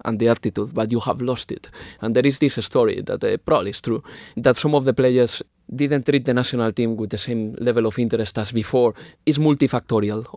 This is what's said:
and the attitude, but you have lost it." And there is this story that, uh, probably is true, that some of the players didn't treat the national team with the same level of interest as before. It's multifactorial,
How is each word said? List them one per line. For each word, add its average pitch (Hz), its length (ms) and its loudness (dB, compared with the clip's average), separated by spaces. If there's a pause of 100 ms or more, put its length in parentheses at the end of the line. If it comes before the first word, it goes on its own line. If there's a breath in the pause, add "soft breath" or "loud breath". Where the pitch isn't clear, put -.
and 113 140 -2
the 113 80 4
attitude, 110 480 -2
but 110 160 -2
you 117 80 0
have 127 240 -2
lost 123 280 -4
it." - 200 -12 (300 loud breath)
And 110 120 -2
there 127 140 4
is 135 100 2
this 131 260 2
story 110 380 2
that, 95 220 -4
uh, 101 140 0
probably 98 340 0
is - 100 -12
true, 117 220 -2 (320 loud breath)
that 143 220 2
some 151 180 0
of 135 100 2
the 131 80 2
players 127 480 2 (340)
didn't 139 300 0
treat 139 200 2
the 127 100 2
national 123 360 0
team 113 260 -2
with 110 120 -6
the - 80 -4
same 110 420 -6
level 117 280 2
of 107 100 -2
interest 110 400 -2
as 107 140 -4
before. 117 420 2 (320 loud breath)
It's 143 140 2
multifactorial, 117 960 0